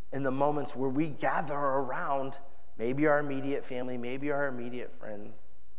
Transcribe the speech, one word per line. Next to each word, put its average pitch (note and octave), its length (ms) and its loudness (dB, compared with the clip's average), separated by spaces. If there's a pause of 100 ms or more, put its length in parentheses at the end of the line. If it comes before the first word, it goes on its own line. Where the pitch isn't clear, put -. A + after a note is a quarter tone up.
(120)
in C#3 120 0
the C3 80 2
moments C#3+ 440 2
where C3 140 0
we D3 180 2
gather D3 460 0
around C#3 800 0 (440)
maybe C#3 280 2
our D3 140 6
immediate C#3 440 0
family, B2+ 340 -2
maybe C3 340 -2
our C#3+ 160 0
immediate B2 520 -2
friends, G#2+ 380 -4 (420)